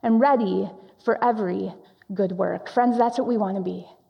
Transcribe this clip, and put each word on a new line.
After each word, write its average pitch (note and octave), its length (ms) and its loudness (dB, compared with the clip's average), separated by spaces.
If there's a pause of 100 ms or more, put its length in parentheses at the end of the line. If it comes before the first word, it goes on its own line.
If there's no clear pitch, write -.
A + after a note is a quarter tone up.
and A3+ 160 4
ready G#3 500 2 (280)
for - 260 -2
every G3+ 500 -2 (400)
good F#3 240 -2
work." F3 320 -4
Friends, A#3+ 280 2
that's A#3+ 220 2
what A3+ 80 -2
we A#3+ 80 0
want G3 220 -2
to G3 40 -4
be. F3+ 240 -6 (240)